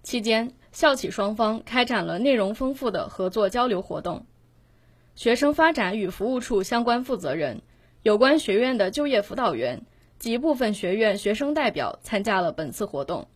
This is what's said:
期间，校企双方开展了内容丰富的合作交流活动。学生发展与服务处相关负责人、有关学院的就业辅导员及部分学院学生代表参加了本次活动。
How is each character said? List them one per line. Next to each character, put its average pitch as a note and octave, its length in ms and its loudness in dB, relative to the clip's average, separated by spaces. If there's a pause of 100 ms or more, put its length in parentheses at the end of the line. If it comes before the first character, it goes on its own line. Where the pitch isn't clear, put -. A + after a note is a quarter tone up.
期 A#3+ 180 -4
间， A3+ 320 0 (180)
校 D4 240 4
企 G3 160 -6
双 G#3 240 -2
方 A3 300 0
开 B3 180 0
展 A3+ 220 0
了 E3 140 -4
内 C4+ 140 4
容 G#3+ 220 2
丰 C4 200 -4
富 B3+ 160 -4
的 D#3 180 -4
合 F#3 200 -4
作 G3+ 200 2
交 B3 180 0
流 F#3+ 140 0
活 D3+ 200 -8
动。 - 240 -8 (880)
学 A#3 200 2
生 C#4+ 180 2
发 D#4+ 200 6
展 G#3 240 -2
与 G3 120 -2
服 G#3+ 220 -4
务 B3+ 80 -2
处 G#3+ 240 0
相 A#3 200 0
关 A#3+ 200 0
负 B3+ 140 -4
责 D3 180 -4
人、 C#3 260 -4 (420)
有 G#3 140 4
关 C4+ 220 6
学 G3+ 160 0
院 B3 220 2
的 G3 140 2
就 D4 160 -2
业 A#3 140 2
辅 - 140 -10
导 A3+ 200 0
员 A#2+ 260 -4 (380)
及 A#3 180 -2
部 D4 180 2
分 A#3 180 0
学 G3 220 -2
院 G#3+ 220 2
学 G3+ 160 0
生 C#4+ 200 -2
代 C#4 180 0
表 - 320 -4
参 G3+ 200 -4
加 G3+ 160 0
了 E3+ 140 0
本 D3+ 180 -6
次 G#3 140 -6
活 C#3 180 -6
动。 - 320 -6